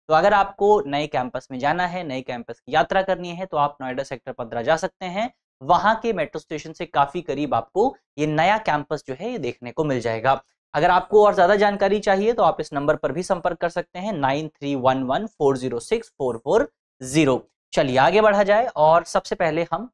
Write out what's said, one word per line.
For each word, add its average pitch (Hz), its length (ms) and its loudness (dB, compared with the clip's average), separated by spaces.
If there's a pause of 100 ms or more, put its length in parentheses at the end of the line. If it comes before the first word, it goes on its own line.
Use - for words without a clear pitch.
तो 156 60 0
अगर 180 200 4
आपको 202 540 2
नए 143 200 -2
कैंपस 127 440 -6
में 131 80 -8
जाना 165 280 0
है, 180 160 -8
नए 135 180 -8
कैंपस 117 380 -12
की - 160 -8
यात्रा 170 260 2
करनी 180 280 -4
है, 175 160 -10
तो 170 120 -6
आप 143 240 0
नोएडा 127 220 -6
सेक्टर 131 280 -12
पन्द्रह 120 300 -8
जा 139 140 2
सकते 180 300 -6
हैं। 202 280 -6 (300)
वहां 180 320 4
के 226 180 -4
मेट्रो 165 260 -4
स्टेशन 156 340 -10
से 175 120 -10
काफी 147 360 -2
करीब 139 340 -4
आपको 202 400 -2 (220)
ये 151 100 -2
नया 165 300 2
कैंपस 151 500 -4
जो 131 120 -8
है, 214 120 -8
ये 247 60 -6
देखने 123 340 -8
को 160 120 -2
मिल 135 180 -2
जाएगा। 117 420 -2 (300)
अगर 156 160 2
आपको 185 360 4
और 202 100 4
ज्यादा 185 200 6
जानकारी 202 440 2
चाहिए, 202 340 0
तो 226 100 0
आप 160 180 2
इस 151 120 -12
नंबर 147 220 0
पर 147 160 -4
भी 160 120 -6
संपर्क 175 340 -4
कर 175 120 -4
सकते 175 300 -8
हैं, 208 140 -6
नाइन 143 340 -2
थ्री 143 280 -6
वन 131 280 2
वन 143 220 -4
फ़ोर 139 320 0
ज़ीरो 123 220 -6
सिक्स 226 280 -4
फ़ोर 123 300 -6
फ़ोर 208 340 0 (320)
ज़ीरो। 131 440 0 (260)
चलिए 135 240 0
आगे 175 240 4
बढ़ा 208 220 4
जाए 208 220 2 (100)
और 160 280 4
सबसे - 320 -4
पहले 165 380 -2
हम 208 200 -6